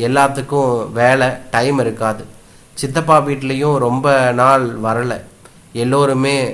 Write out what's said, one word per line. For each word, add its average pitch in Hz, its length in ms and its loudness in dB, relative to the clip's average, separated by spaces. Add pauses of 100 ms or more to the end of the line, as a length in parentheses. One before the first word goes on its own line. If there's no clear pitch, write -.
எல்லாத்துக்கும் 135 680 0 (220)
வேலை, 127 360 2 (220)
டைம் 131 300 0
இருக்காது. 110 440 -4 (520)
சித்தப்பா 156 440 0
வீட்லேயும் 139 580 -2
ரொம்ப 127 300 0 (240)
நாள் 127 340 4 (140)
வரல, 113 340 -2 (600)
எல்லோருமே 135 640 0 (160)